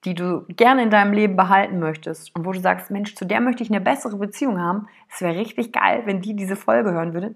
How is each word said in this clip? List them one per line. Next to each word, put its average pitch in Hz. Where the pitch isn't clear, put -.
die 185
du 180
gerne 240
in 220
deinem 202
Leben 208
behalten 190
möchtest 160
und 170
wo 185
du 185
sagst, 185
"Mensch, 208
zu -
der 202
möchte 240
ich 196
eine 202
bessere 226
Beziehung 202
haben, 185
es -
wäre 170
richtig 226
geil, 196
wenn 196
die 214
diese 196
Folge 220
hören 165
würde", 202